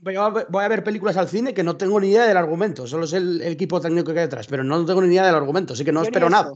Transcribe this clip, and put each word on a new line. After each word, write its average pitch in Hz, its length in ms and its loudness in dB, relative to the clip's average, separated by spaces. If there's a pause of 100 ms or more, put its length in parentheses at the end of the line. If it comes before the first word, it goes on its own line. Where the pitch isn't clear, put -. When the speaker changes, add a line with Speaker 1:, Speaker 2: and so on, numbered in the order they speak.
(120)
Speaker 1:
yo 202 380 -2
voy 190 140 -2
a 208 40 0
ver 208 160 -2
películas 208 340 -4
al 185 100 0
cine 233 280 -4
que 185 80 0
no 170 120 -2
tengo 196 240 0
ni 190 100 2
idea 226 180 6
del 202 100 4
argumento, 170 480 -2
solo 156 200 -6
es 151 80 -6
el, 180 280 -2
el 170 120 -4
equipo 160 280 -4
técnico 165 320 -2
que 160 60 -2
hay 170 80 2
detrás, 117 180 -8
pero 135 180 -4
no 156 220 0
tengo 185 160 2
ni 185 60 4
idea 185 180 6
del 175 100 6
argumento, 147 380 0
así 123 100 -6
que 160 80 0
no 156 100 2
Speaker 2:
Yo - 20 0
ni 214 60 0
Speaker 1:
espero 170 200 2
nada. 170 260 4